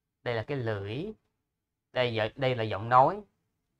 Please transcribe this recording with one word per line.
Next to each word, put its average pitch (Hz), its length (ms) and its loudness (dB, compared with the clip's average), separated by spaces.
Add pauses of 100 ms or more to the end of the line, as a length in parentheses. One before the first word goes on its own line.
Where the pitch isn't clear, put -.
(220)
đây 123 120 -6
là 110 80 -4
cái 143 160 -6
lưỡi, 113 540 -4 (800)
đây, 113 440 0
đây 131 180 0
là 113 100 -2
giọng 107 240 -4
nói, 147 340 6 (580)